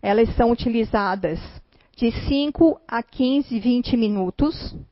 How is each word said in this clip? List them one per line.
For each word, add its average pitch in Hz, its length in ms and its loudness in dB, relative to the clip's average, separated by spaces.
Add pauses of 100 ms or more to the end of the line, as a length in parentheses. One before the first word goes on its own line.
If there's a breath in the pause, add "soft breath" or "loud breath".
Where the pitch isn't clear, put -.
elas 214 360 2
são 233 160 4
utilizadas 202 880 -2 (560 soft breath)
de 233 160 0 (160)
cinco 294 580 2
a 233 160 -4
quinze, 262 560 -2
vinte 247 380 0
minutos 208 800 -2 (160)